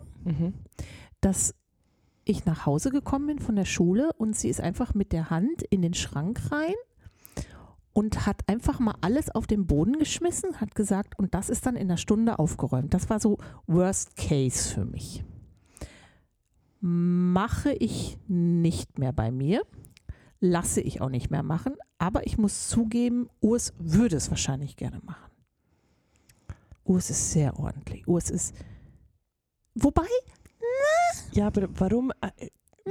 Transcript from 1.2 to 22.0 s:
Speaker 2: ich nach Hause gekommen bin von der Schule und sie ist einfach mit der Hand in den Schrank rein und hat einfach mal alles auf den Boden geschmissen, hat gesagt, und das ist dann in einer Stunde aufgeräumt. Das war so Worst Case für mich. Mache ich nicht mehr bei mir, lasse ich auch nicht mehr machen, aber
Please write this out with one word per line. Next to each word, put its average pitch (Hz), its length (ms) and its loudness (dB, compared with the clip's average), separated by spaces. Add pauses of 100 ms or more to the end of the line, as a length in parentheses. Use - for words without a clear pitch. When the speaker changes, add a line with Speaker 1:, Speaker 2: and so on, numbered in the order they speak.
Speaker 2:
ich 190 200 0
nach 160 200 0
Hause 151 240 2
gekommen 277 380 -2
bin 294 120 -2
von 220 160 -2
der 190 100 0
Schule 202 480 2
und 220 220 -4
sie - 140 -2
ist 175 120 -2
einfach - 340 -2
mit 196 160 0
der 165 180 -2
Hand 202 400 0
in 190 140 2
den 170 100 0
Schrank - 580 -4
rein 311 220 -2 (1200)
und 214 320 0
hat - 220 -2
einfach 240 320 0
mal 220 220 2
alles 247 280 2
auf - 180 -2
den 202 200 2
Boden 170 320 4
geschmissen, 339 600 -2
hat 208 140 -4
gesagt, 202 440 0
und 190 160 0
das 190 140 -4
ist - 160 -2
dann 247 100 0
in 226 140 -4
einer 175 80 2
Stunde 226 420 2
aufgeräumt. 139 540 0
Das - 160 2
war 214 100 0
so 208 180 4 (300)
Worst 180 480 2
Case - 580 0
für 98 120 -2
mich. - 380 -8 (1600)
Mache 180 960 2
ich - 440 -2 (100)
nicht 170 720 2
mehr 127 160 0
bei 110 180 0
mir, 147 300 0 (800)
lasse 180 420 2
ich - 200 -4
auch 131 80 -2
nicht 127 200 -2
mehr 151 140 0
machen, 165 300 -2 (260)
aber 190 260 0